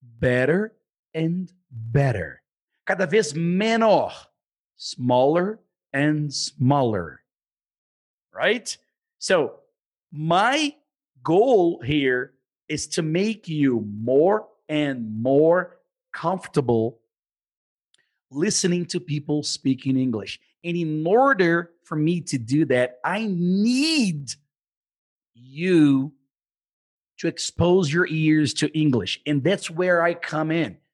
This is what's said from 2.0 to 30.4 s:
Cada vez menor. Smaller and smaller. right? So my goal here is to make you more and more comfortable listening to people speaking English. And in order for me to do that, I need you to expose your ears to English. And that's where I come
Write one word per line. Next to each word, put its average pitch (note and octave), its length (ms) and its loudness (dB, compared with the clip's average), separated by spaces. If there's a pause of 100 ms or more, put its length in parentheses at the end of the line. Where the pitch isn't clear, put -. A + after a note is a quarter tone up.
Cada F#3+ 220 -2
vez F3 260 0
menor. F3+ 960 0 (460)
Smaller C#3+ 840 0 (360)
and D3+ 340 0
smaller. B2+ 960 -2 (1120)
right? G3+ 420 -2 (420)
So D#3+ 360 0 (580)
my G#3 600 0 (480)
goal F3+ 600 2
here C3 500 -2 (340)
is D3+ 200 -8
to - 140 -4
make F#3 460 -2
you C#3 320 2 (200)
more D#3 480 2 (200)
and B2+ 540 -4
more D#3+ 560 2 (340)
comfortable B2 880 -2 (1300)
listening F3 560 0
to F3 140 -6
people D3 420 -4
speaking C3+ 540 -2
English. A#2+ 440 -4 (240)
And E3+ 120 -4
in D#3 300 -4
order F#3 640 2 (140)
for E3 120 -8
me E3 260 0
to - 160 -6
do C3 280 0
that, B2 380 -2
I G3+ 260 -4
need G3 1000 0 (1040)
you C#3+ 760 2 (1080)
to E3+ 100 -4
expose F3 640 0
your F3 160 2
ears D#3 460 2
to D3+ 140 -2 (100)
English. B2 480 0
And D3 180 0
that's F3+ 260 -2
where F3 320 0
I E3+ 120 0
come D#3 360 -6